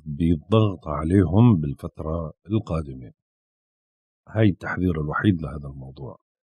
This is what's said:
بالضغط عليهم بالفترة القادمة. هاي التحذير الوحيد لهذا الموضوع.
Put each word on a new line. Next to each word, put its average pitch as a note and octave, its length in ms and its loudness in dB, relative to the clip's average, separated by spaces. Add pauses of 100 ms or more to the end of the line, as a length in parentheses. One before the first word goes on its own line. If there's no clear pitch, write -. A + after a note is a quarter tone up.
بالضغط E2+ 840 0
عليهم F2+ 680 4
بالفترة D#2 760 -6 (180)
القادمة. D2+ 640 -6 (1160)
هاي A2 200 4
التحذير F2 520 -4
الوحيد D#2+ 400 0
لهذا C#2+ 260 -10
الموضوع. C2+ 500 -16 (300)